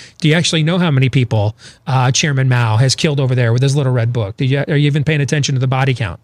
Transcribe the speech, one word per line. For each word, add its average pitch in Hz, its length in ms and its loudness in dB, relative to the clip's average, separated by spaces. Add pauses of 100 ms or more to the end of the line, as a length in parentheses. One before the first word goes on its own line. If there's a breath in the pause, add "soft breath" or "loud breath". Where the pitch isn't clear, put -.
(200 loud breath)
do 156 100 0
you 151 40 4
actually 165 300 0
know 175 160 0
how 175 100 0
many 131 200 2
people, 113 460 0 (300 loud breath)
uh, 131 260 2
Chairman 135 380 0
Mao 117 280 2
has 127 180 2
killed 147 240 -2
over 131 160 0
there 120 180 2
with 123 80 0
his 139 140 2
little 135 180 0
red 120 180 0
book? 110 260 -6
Do 139 80 -2
you, 139 220 0
are 156 80 -2
you 147 120 2
even 143 160 0
paying 147 180 0
attention 143 320 -2
to 123 80 0
the 131 60 0
body 135 260 0
count 95 300 -6